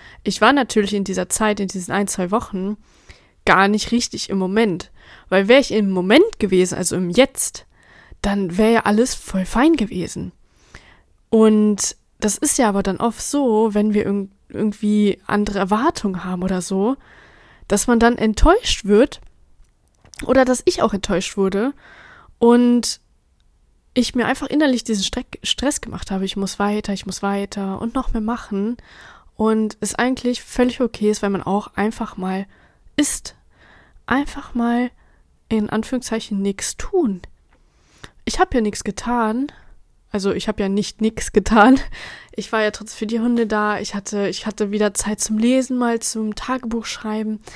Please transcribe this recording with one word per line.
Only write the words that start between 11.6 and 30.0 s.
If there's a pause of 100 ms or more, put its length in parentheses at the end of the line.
das
ist
ja
aber
dann
oft
so,
wenn
wir
irg-, (180)
irgendwie
andere
Erwartungen
haben
oder
so, (720)
dass
man
dann
enttäuscht
wird (1040)
oder
dass
ich
auch
enttäuscht
wurde (640)
und (920)
ich
mir
einfach
innerlich
diesen
Streck-,
Stress
gemacht
habe,
ich
muss
weiter,
ich
muss
weiter
und
noch
mehr
machen (580)
und
es
eigentlich